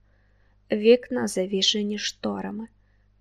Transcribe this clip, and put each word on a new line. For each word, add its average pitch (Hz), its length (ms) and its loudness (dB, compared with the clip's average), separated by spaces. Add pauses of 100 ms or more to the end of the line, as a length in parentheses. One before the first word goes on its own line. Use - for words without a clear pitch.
(720)
Вікна 233 540 4
завішені 202 720 -2
шторами. 202 720 -8 (520)